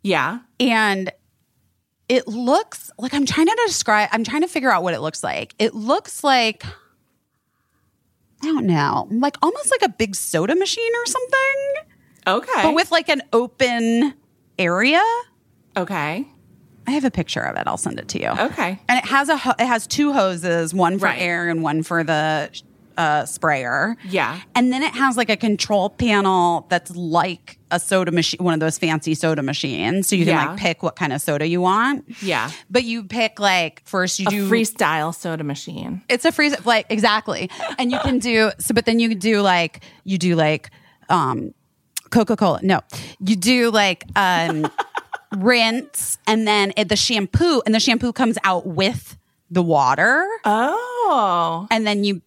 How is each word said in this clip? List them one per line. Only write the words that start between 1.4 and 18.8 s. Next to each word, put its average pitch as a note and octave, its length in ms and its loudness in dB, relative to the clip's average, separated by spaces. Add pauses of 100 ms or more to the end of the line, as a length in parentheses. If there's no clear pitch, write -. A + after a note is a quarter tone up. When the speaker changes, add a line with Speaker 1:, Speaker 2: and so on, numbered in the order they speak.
Speaker 2:
it B3 180 2
looks B3 720 -2
like, B3 160 -8
I'm C#4+ 120 0
trying D#4+ 200 2
to A#4 200 2
describe, G#3+ 460 2
I'm A3+ 120 0
trying C4+ 180 -2
to F4+ 60 0
figure C4 220 0
out F3 120 2
what F3+ 120 -2
it A2+ 60 -4
looks D#3 220 -6
like. E2 360 -6
It - 160 0
looks B3+ 500 -4
like, B3 400 2 (1800)
I C#4+ 40 -6
don't C#4 200 0
know, D3+ 440 0
like, B3+ 320 -2
almost B4 280 0
like C5 120 2
a F#4 60 2
big G3+ 280 -4
soda F#3 400 -2
machine A4+ 400 -2
or A#4+ 100 -4
something. C5+ 680 -2 (520)
Speaker 1:
Okay. A3+ 360 0
Speaker 2:
But D#4 120 2
with, E4+ 160 0
like, E4 180 0
an D4 140 0 (100)
open A#3+ 840 0 (440)
area. G#3 440 2 (760)
Speaker 1:
Okay. F3+ 500 -4 (600)
Speaker 2:
I B3 40 -4
have C#4 140 0
a B3+ 60 2
picture - 320 -4
of A1+ 140 -6
it. - 120 -4
I'll - 80 -2
send - 240 -6
it - 80 -14
to - 120 -6
you. G#1+ 80 -2
Speaker 1:
Okay. G3 600 -4